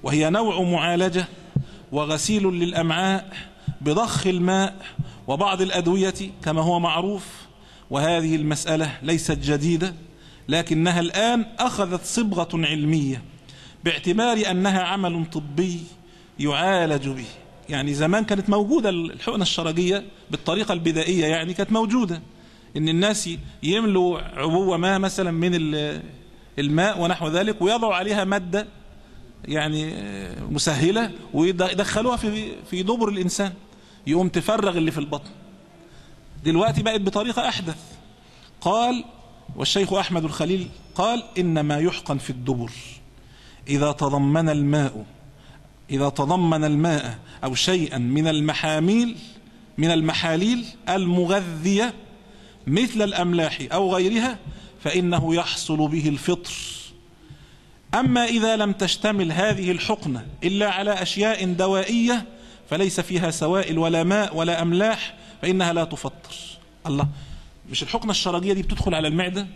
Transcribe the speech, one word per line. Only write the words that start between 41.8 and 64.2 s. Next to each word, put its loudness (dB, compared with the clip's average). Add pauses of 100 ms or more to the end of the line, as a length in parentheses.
في -8
الدبر -4 (960)
إذا 2
تضمن 2
الماء، 0 (840)
إذا 0
تضمن 2
الماء 0 (260)
أو -4
شيئا 0
من 2
المحاميل، 2 (600)
من 2
المحاليل 2 (240)
المغذية 2 (720)
مثل 2
الأملاح 0 (140)
أو 2
غيرها، 2 (460)
فإنه 2
يحصل 0
به 0
الفطر. -2 (1400)
أما 4
إذا 2
لم 2
تشتمل 0
هذه 0
الحقنة -2 (180)
إلا 2
على 0
أشياء 0
دوائية 2 (440)
فليس 0
فيها 0
سوائل 0
ولا 2
ماء 2